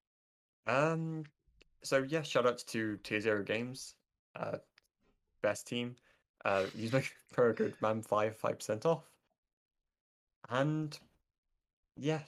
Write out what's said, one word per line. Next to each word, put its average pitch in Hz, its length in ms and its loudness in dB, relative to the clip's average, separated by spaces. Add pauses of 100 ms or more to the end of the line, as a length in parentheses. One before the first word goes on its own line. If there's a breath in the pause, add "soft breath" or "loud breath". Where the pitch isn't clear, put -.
(680)
Um, 160 560 0 (600)
so 135 240 2
yeah, 156 140 0
shout 131 240 2
outs 120 200 2
to 110 380 -2
Tier 107 160 -2
Zero 104 240 2
Games, 120 520 -6 (400)
uh, - 220 -6 (840)
best 104 260 0
team. 120 280 -4 (500)
Uh, 98 200 4 (100)
use 113 180 -2
my 135 100 4 (160)
<laughs> - 160 -20
promo 120 220 4
code 104 240 0
mam 110 220 0
five, 107 340 2
five 110 220 -2
percent 110 260 -4
off. 165 180 2 (1500)
And 151 480 0 (1000)
yeah, 147 300 -2